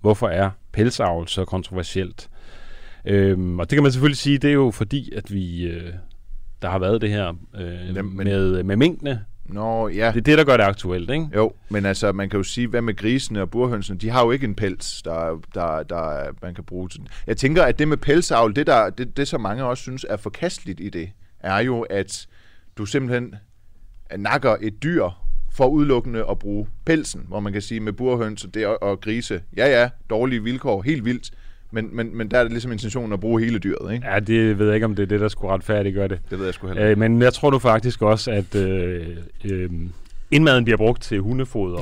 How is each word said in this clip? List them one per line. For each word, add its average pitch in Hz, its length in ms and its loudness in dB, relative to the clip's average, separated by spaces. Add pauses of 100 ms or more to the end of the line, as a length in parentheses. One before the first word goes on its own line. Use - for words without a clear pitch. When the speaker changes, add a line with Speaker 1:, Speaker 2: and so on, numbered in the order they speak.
Speaker 1:
Hvorfor 107 280 4
er 95 220 2 (220)
pelsavl 98 560 2
så 95 160 -2
kontroversielt?" 92 840 -6 (720)
Øhm, 95 540 2
og 85 120 -4
det 139 60 4
kan 147 60 8
man 139 100 6
selvfølgelig 135 260 2
sige, 139 200 2
det 143 120 4
er 147 40 4
jo 139 160 4
fordi, 120 440 -4
at 104 200 -8
vi, 87 280 -4
øh, 85 300 -6 (680)
der 92 60 -4
har 92 100 -2
været 101 220 2
det 107 100 2
her, 95 240 -2 (260)
øh, 90 360 -8
Speaker 2:
Jamen, 98 200 -6
men 98 100 -4
Speaker 1:
med, 95 360 2
med 98 140 0
minkene. 139 480 2 (200)
Speaker 2:
Nå, 110 440 -4
ja. 101 180 0
Speaker 1:
Det 113 100 2
er 117 40 4
det, 151 180 6
der 156 60 6
gør 135 120 6
det 110 80 6
aktuelt, 90 460 -2
ikke? 156 260 -2
Speaker 2:
Jo, 110 160 2 (160)
men 101 180 -2
altså, 98 260 2
man 98 180 -4
kan 101 60 -2
jo 98 60 2
sige, 120 240 -4
hvad 117 160 -2
med 113 140 -2
grisene 110 460 -2
og 87 80 -4
burhønsene? 110 480 -2
De 110 120 -2
har 123 140 4
jo 117 60 4
ikke 135 160 0
en 101 80 -4
pels, - 480 -4
der, 82 380 -4 (140)
der, 82 280 -2
der 76 500 -6 (100)
man 87 120 -10
kan 85 100 -14
bruge 90 240 -8
til. - 120 -14 (260)
Jeg 113 100 0
tænker, 160 260 4
at 123 160 4
det 151 100 2
med 147 80 4
pelsavl, 120 600 2
det, 151 100 2
der, 113 240 6
det, - 260 -6
det, 139 120 0
som 147 120 -4
mange 110 240 -2
også 127 180 -4
synes 131 260 -10
er 107 80 -2
forkasteligt 101 640 -8
i 101 80 -8
det, 90 220 -8 (300)
er 95 180 -2
jo, 120 220 0
at 98 460 -6 (520)
du 104 80 -6
simpelthen 123 480 -2 (840)
nakker 107 440 2
et 104 220 -6
dyr 165 260 0 (420)
for 135 160 4
udelukkende 131 640 2
at 98 80 0
bruge 104 280 -2 (200)
pelsen, 156 420 0
hvor 95 120 -6
man 101 120 -4
kan 101 100 -4
sige 113 180 -8
med 107 120 -4
burhøns 117 520 -2
og 90 100 -14
det, 107 120 0
og, 110 160 -2
og 98 180 -2
grise, 107 400 -4 (160)
ja, 123 240 6
ja, 123 80 4 (220)
dårlige 117 320 0
vilkår, 120 400 -2
helt 131 220 -2
vildt, 123 260 -4 (400)
men, 113 260 -6
men, 113 200 -6
men 110 140 -6
der 123 80 4
er 123 40 6
det 117 100 0
ligesom 120 200 -4
intentionen 110 400 -6
at 95 80 -2
bruge 113 200 2
hele 117 180 2
dyret, 90 340 -2
ikke? 117 140 -6
Speaker 1:
Ja, 101 140 0
det 110 380 4
ved 107 80 4
jeg 107 80 4
ikke, 110 100 2
om 107 100 0
det 101 80 0
er 98 40 2
det, 101 140 2
der 107 80 2
skulle 95 240 -2
retfærdiggøre 98 560 0
det. 92 120 -4 (100)
Speaker 2:
Det 95 80 -6
ved 95 60 -4
jeg 92 100 -2
sgu 92 120 -12
heller 92 160 -2
ikke. 107 100 6
Speaker 1:
Øh, 101 60 6
men 113 240 6
jeg 123 100 8
tror 147 180 2
nu 135 80 4
faktisk 113 440 2
også, 107 280 2
at, 101 240 -2
øh, 90 600 -2 (280)
øh, 92 260 -4 (600)
indmaden 139 340 6
bliver 113 120 6
brugt 110 260 4
til 104 180 -2
hundefoder 101 600 -2